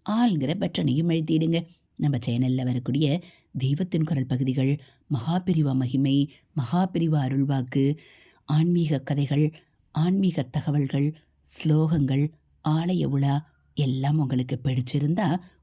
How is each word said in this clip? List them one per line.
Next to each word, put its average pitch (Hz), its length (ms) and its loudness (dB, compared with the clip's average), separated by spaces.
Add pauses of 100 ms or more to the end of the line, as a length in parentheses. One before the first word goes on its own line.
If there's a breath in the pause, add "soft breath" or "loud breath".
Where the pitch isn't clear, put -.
ஆளுங்கிற 196 440 0
பட்டனையும் 170 560 0
அழுத்திடுங்க. 165 560 0 (300 loud breath)
நம்ம 143 300 0
சேனல்ல 127 380 0
வரக்கூடிய 131 580 0 (360 loud breath)
தெய்வத்தின் 156 460 0
குரல் 143 220 0
பகுதிகள், 131 560 0 (320 soft breath)
மகாபிரிவா 160 640 0
மகிமை, 135 560 2 (240 loud breath)
மகாபிரிவா 165 640 0
அருள்வாக்கு, 135 800 0 (480 loud breath)
ஆன்மீக 160 540 2
கதைகள், 143 540 0 (380 loud breath)
ஆன்மீக 180 520 0
தகவல்கள், 143 720 -2 (260 loud breath)
ஸ்லோகங்கள், 151 920 0 (380)
ஆலய 165 360 0
உலா 139 500 -2 (180)
எல்லாம் 139 460 0
உங்களுக்கு 127 440 -2
பிடிச்சிருந்தா 147 760 0 (240 loud breath)